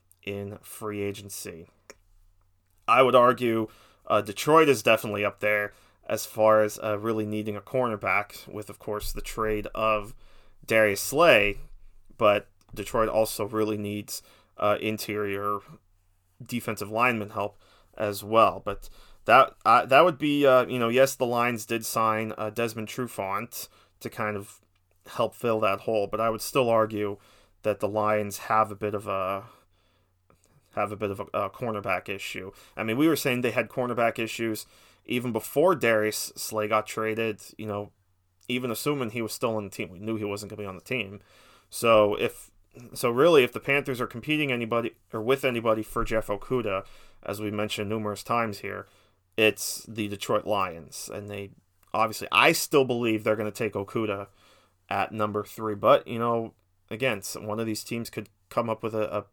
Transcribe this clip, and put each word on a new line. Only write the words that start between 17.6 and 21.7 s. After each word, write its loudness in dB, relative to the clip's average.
as -4
well. 2
But -10
that, 6
uh, 6
that 8
would 2
be, 2
uh, 6
you -4
know, 0
yes, 4
the 0
Lions -2
did -4